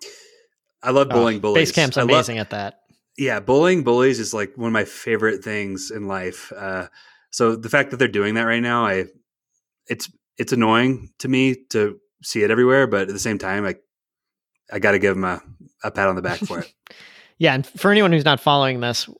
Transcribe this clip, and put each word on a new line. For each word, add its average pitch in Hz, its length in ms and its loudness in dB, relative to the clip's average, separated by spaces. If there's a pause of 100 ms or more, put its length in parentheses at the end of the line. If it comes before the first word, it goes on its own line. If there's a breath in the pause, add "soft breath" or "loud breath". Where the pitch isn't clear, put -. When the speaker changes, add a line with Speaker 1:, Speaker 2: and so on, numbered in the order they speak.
(840 loud breath)
Speaker 1:
I 123 80 -2
love 135 180 4
Speaker 2:
Oh, 120 60 -2
Speaker 1:
bullying 117 240 2
bullies. 107 320 2
Speaker 2:
Basecamp's 143 260 0
Speaker 1:
I 135 40 2
love 123 100 2
Speaker 2:
amazing 120 260 2
at 107 140 -8
that. 101 300 -10 (360)
Speaker 1:
Yeah, 123 220 -2
bullying 151 440 4
bullies 123 360 4
is, 107 120 -8
like, 101 240 -6
one 117 120 -6
of 110 60 0
my 107 120 0
favorite 110 580 -2
things 101 460 -8
in 104 180 -10
life. 92 480 -8
Uh, 95 320 -8 (440 soft breath)
so 113 240 0
the 113 140 -12
fact 139 200 0
that 127 80 -10
they're 123 100 2
doing 104 280 -2
that 117 80 -2
right 117 180 0
now, 120 240 0
I, 95 200 -2 (840)
it's, 117 200 -8 (300)
it's - 160 -4
annoying 117 640 2
to - 100 -10
me 131 280 2 (160)
to 104 280 -2 (220)
see - 220 -2
it 104 80 2
everywhere, 127 340 4
but 101 180 0
at 95 40 -4
the 98 100 -8
same 104 220 -4
time, 98 260 -4
I, 92 100 -4 (960)
I 104 80 -10
gotta 101 200 4
give 98 180 2
'em 95 60 -4
a, 90 180 -4 (420)
a 107 80 -6
pat - 160 0
on - 80 0
the 92 60 -6
back 123 180 -6
for 175 200 -8
it. - 200 -14
Speaker 2:
<laughs> - 140 -20 (460 loud breath)
Yeah, 151 160 4
and 135 100 -4
for - 260 0
anyone 202 200 4
who's 156 120 4
not 143 160 2
following 135 400 2
this, 120 300 -4 (100)